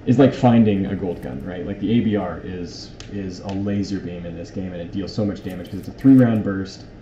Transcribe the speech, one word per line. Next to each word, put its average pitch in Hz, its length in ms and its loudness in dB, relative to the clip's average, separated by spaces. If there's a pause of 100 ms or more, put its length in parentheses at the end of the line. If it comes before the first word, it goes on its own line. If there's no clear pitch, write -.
is 127 140 6
like 131 120 8
finding 107 540 4
a 98 80 -4
gold 90 260 -6
gun, 69 240 -10
right? 90 220 -10
Like, 98 140 -8
the 95 180 -2
A - 60 4
B 104 100 0
R 87 300 -4
is, 90 480 -12 (200)
is 95 280 -10
a - 80 -10
laser 98 500 -2
beam 87 260 -8
in 85 120 -10
this 85 160 -12
game, 92 200 -8
and 87 80 -10
it 85 120 -10
deals 95 200 -6
so 107 120 -2
much 92 180 -4
damage 90 260 -10
'cause 95 120 -10
it's - 80 -14
a 95 40 -12
three 135 220 6
round 113 300 6
burst, 98 400 -6 (180)